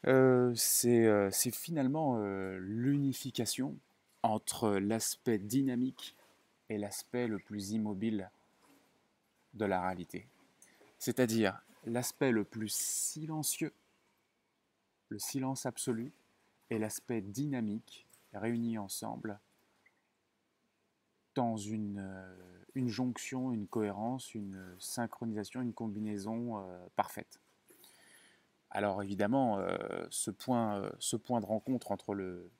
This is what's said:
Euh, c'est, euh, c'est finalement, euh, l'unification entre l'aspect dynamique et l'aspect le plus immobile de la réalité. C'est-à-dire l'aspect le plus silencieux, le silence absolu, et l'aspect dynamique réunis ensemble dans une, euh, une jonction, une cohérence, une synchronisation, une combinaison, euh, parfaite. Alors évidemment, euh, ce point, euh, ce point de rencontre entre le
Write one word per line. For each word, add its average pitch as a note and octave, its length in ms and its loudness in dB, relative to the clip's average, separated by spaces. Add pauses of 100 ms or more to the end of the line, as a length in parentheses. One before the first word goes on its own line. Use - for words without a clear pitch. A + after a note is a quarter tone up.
Euh, B2+ 480 8
c'est, A#2 500 6
euh, G#2 240 8
c'est A2+ 260 0
finalement, C#3+ 640 0
euh, G2 420 -2
l'unification C3 1160 0 (460)
entre G#2+ 480 2
l'aspect G#2+ 680 0
dynamique B2+ 760 0 (540)
et G#2+ 100 -2
l'aspect A#2+ 480 -4
le G#2+ 100 -2
plus G2+ 340 -6
immobile G#2+ 600 0 (1200)
de G#2+ 120 0
la F#2 180 2
réalité. F2+ 440 -4 (720)
C'est-à-dire A2+ 640 2 (240)
l'aspect B2 460 0
le G#2+ 120 4
plus G#2+ 300 -6
silencieux, - 1000 -4 (1400)
le G#2 100 -6
silence C3 480 -2
absolu, A#2+ 440 -2 (600)
et A2+ 80 0
l'aspect A2 420 -2
dynamique A2+ 840 -4 (260)
réunis A2+ 460 0
ensemble G2+ 600 -8 (2000)
dans A#2 200 2
une, G#2 440 -4
euh, F#2+ 360 -12 (380)
une C3 140 0
jonction, B2+ 640 -2
une G#2+ 160 -2
cohérence, A2 680 -2
une F#2+ 460 -10
synchronisation, A2+ 840 -4
une A#2 120 -4
combinaison, G#2+ 840 -4
euh, F2+ 380 -12
parfaite. - 440 -4 (1300)
Alors G2+ 320 0
évidemment, G#2 560 2
euh, F2+ 180 0 (320)
ce - 220 -4
point, A2+ 460 0
euh, G2 200 -4
ce - 180 -4
point A#2 260 0
de G2+ 40 -4
rencontre A2 460 -2
entre G2+ 240 -4
le F2+ 340 -6 (100)